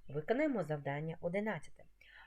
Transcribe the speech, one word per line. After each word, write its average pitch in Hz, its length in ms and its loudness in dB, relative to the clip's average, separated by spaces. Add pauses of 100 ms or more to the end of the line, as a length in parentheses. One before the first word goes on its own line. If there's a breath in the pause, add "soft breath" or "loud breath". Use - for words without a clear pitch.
Виконаємо 226 560 2
завдання 147 560 0
одинадцяте. 190 640 0 (420)